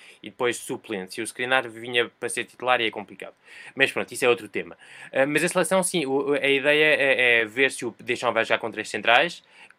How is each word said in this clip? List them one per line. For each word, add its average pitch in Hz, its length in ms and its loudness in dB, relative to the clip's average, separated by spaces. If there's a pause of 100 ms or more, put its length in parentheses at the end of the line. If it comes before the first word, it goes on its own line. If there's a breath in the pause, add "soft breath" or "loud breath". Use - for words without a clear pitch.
(220 soft breath)
e - 60 -16
depois 117 300 -4
suplentes. 104 580 -8
E 117 60 -8
o - 20 -6
Skriniar 127 420 -2
vinha 117 440 -2 (100)
para 123 80 -6
ser 117 160 -6
titular 123 360 -2
e 113 60 0
é 107 40 -2
complicado. 95 420 -14 (420 loud breath)
Mas 135 160 2
pronto, 104 220 -6
isso 117 100 -4
é 127 60 4
outro 117 200 0
tema. 85 280 -8 (340 loud breath)
Eh, 135 140 2
mas 147 180 0
a 175 60 0
seleção, 185 340 0
sim, 180 220 -2
o, 135 300 0
a 135 120 0
ideia 147 500 4
é, 123 440 4
é 113 60 2
ver 127 240 2
se 131 160 -8
o 107 120 -6
Deschamps 117 360 -2
vai 113 100 2
jogar 113 140 0
com 113 120 -6
três 107 200 -10
centrais. 117 520 2 (360 soft breath)